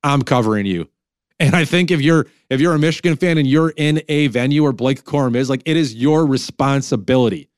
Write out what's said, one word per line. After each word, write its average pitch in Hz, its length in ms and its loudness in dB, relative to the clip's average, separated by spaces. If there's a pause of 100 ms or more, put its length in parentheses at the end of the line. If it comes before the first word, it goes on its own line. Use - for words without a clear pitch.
I'm 143 180 0
covering 110 420 0
you." 87 240 -4 (520)
And 165 160 2
I 165 80 2
think 175 260 0
if 165 100 0
you're, 156 280 2 (200)
if 131 120 -2
you're 170 140 2
a 151 40 0
Michigan 156 380 0
fan 170 220 0
and 143 80 0
you're 156 300 2
in 151 320 0
a 147 200 0
venue 131 340 0
where 143 100 2
Blake 127 300 -2
Corum 131 320 -2
is, 131 160 -2
like, 135 160 -2
it 160 100 0
is 147 160 0
your 151 320 2
responsibility. 127 1300 0